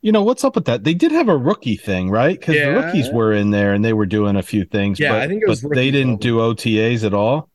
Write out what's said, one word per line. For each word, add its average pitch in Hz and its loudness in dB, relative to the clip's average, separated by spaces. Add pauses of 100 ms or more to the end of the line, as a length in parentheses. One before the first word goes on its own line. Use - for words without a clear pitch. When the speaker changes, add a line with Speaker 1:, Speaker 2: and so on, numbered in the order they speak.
Speaker 1:
You 214 2
know, 214 4
what's 240 0
up 269 0
with 196 -2
that? 117 -2
They 160 2
did 311 2
have 311 2
a 175 4
rookie 127 -2
thing, 92 -2
right? 131 2
'Cause 160 -2
the 151 2
Speaker 2:
Yeah. 143 0 (200)
Speaker 1:
rookies 143 -2
were 110 2
in 104 2
there 101 2
and 101 0
they 113 2
were 107 0
doing 104 0
a 95 -2
few 101 -2
things, 101 -2
Speaker 2:
Yeah, 147 0
Speaker 1:
but, 107 0
Speaker 2:
I 139 -2
think 196 -4
it 415 0
was - -2
Speaker 1:
but 147 -6
they 127 2
Speaker 2:
rookie 135 0
Speaker 1:
didn't 135 0
Speaker 2:
bubble. 101 -4
Speaker 1:
do 117 0
O 113 0
T 110 0
As 113 0
at 104 -2
all. 110 0